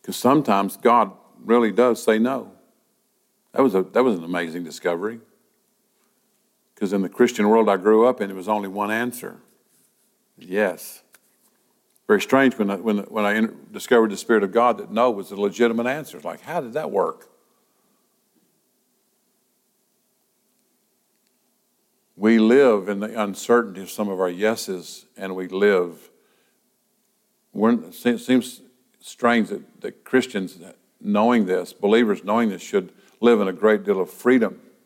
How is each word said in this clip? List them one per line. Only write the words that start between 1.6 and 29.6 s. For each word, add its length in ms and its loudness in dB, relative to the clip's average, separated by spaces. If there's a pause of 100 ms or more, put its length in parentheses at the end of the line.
does 300 2
say 160 2
no. 340 -2 (1000)
That 100 0
was 140 4
a, 80 2
that 200 0
was 140 0
an 60 -12
amazing 400 -6
discovery. 580 -6 (1500)
'Cause 180 -6
in 80 -2
the 80 -6
Christian 380 0
world 220 4
I 80 2
grew 280 4
up 140 0
in, 80 -6
there 80 -12
was 140 -12
only 200 -4
one 220 -6
answer. 460 -8 (1000)
Yes. 640 -6 (1040)
Very 140 4
strange 360 2
when 120 -2
I, 80 -4
when, 220 -2
when 260 -4
I 80 0
in-, 380 -4
discovered 400 2
the 60 -8
Spirit 260 0
of 100 -2
God 240 2
that 120 -16
no 220 0
was 200 -10
a 40 -14
legitimate 520 -2
answer. 280 -8
It's 100 -16
like, 160 -12
how 200 -8
did 120 -10
that 160 -6
work? 380 -2 (4000)
We 240 4
live 480 4
in 140 -4
the 200 -6
uncertainty 600 -2
of 80 -16
some 180 -6
of 120 -4
our 100 0
yeses, 760 -6 (120)
and 180 -10
we 140 -8
live, 600 0 (1400)
we're, 200 2
it 200 -6
seems 680 -2 (400)
strange 480 0
that, 320 -14